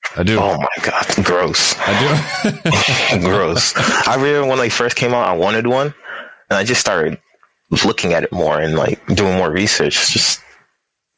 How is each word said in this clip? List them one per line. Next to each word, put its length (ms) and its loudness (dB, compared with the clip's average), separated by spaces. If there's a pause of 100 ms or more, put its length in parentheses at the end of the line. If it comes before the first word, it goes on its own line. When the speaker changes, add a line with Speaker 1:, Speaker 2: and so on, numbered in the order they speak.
(160)
Speaker 1:
I 80 -2
do. 160 2
Speaker 2:
Oh 180 0
my 260 -4
God. 420 -2
Gross. 540 0
Speaker 1:
I 1400 0
do. 0 -
<laughs> 80 0
Speaker 2:
Gross. 480 0
I 400 0
remember 320 2
when 120 2
they 100 0
first 260 -2
came 180 0
out, 140 2
I 60 0
wanted 340 0
one, 260 0 (560)
and 80 0
I 60 0
just 160 0
started 400 0 (640)
looking 300 0
at 100 2
it 80 -6
more 260 0
and, 200 0
like, 300 -2
doing 280 2
more 160 2
research. 460 0
It's 140 0
just, 300 -2 (760)